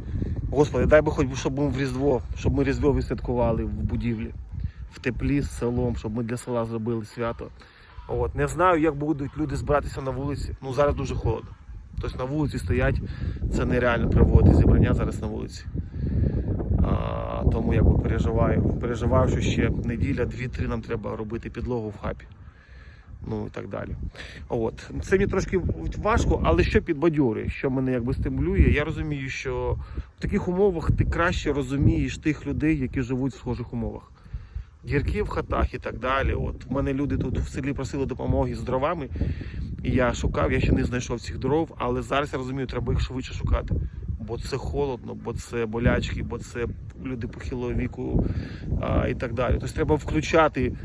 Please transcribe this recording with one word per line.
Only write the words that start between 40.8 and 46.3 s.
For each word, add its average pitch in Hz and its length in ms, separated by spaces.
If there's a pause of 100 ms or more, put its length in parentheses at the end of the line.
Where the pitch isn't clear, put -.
знайшов - 360
цих - 180
дров, 151 400
але 123 240
зараз 135 300
я 143 60
розумію, 131 280
треба 127 260
їх - 100
швидше - 320
шукати. - 400 (460)
Бо - 180
це - 180
холодно, 123 580
бо 107 200
це 117 320
болячки, 120 560
бо 117 160